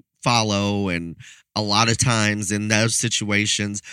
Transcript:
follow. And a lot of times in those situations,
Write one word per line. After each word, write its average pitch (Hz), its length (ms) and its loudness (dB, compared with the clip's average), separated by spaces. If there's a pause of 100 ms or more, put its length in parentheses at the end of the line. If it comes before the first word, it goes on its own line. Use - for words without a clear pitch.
(220)
follow. 101 640 0
And 85 280 -6 (380)
a 107 80 -2
lot 107 260 2
of 113 80 2
times 107 540 2
in 104 180 -2
those 110 280 2
situations, 104 880 -2 (100)